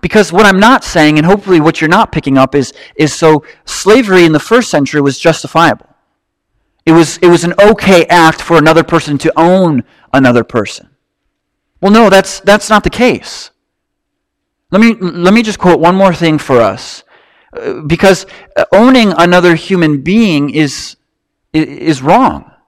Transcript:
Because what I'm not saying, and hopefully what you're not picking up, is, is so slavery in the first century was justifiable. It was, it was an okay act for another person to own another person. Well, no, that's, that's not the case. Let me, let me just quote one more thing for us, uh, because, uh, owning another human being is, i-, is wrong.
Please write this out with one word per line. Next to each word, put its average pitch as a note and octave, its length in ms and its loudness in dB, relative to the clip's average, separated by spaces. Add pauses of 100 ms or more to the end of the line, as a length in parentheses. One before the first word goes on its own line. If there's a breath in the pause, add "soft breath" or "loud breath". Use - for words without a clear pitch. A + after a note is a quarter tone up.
Because G3+ 320 -2
what G#3 140 2
I'm F#3+ 140 2
not A#3 220 2
saying, D3+ 340 0
and D3+ 80 0
hopefully F#3+ 360 2
what D#3+ 200 -2
you're D#3+ 80 -2
not G3 220 0
picking C3+ 260 -4
up, C3 200 0
is, C3 160 -4 (240 loud breath)
is D3+ 180 -2
so D#3 300 0 (220 loud breath)
slavery G3 580 2
in D#3+ 80 2
the D3+ 80 0
first A#3 280 -2
century D3 320 -2
was C#3 180 -2
justifiable. D#3+ 720 -2 (960)
It D#3+ 80 2
was, E3 260 2
it F3+ 100 2
was E3+ 160 2
an F3 160 -4
okay G3 460 4
act E3 360 0
for E3+ 160 0
another D#3 240 2
person D3 360 -4
to D#3+ 180 -2
own E3+ 480 0 (280 soft breath)
another B2 320 2
person. - 460 -8 (920)
Well, G3 100 0
no, A3 200 4
that's, F#3+ 300 0
that's G#3 280 0
not G#3+ 160 0
the F3+ 60 -2
case. - 600 -6 (1200)
Let G3 120 2
me, A#3 120 2
let F3 380 -2
me A#3 100 2
just G#3+ 160 -8
quote F3 220 0
one E3+ 140 2
more F#3+ 180 2
thing D#3 260 -2
for B2+ 220 0
us, - 420 -4 (540 soft breath)
uh, - 260 -10
because, E3+ 440 -2 (300 loud breath)
uh, - 160 -2
owning A3 440 4
another F3 380 2
human D#3+ 480 -2
being E3 480 0
is, - 460 -6 (580)
i-, D#3 40 0
is C#3+ 440 -4
wrong. F#3 480 0 (180)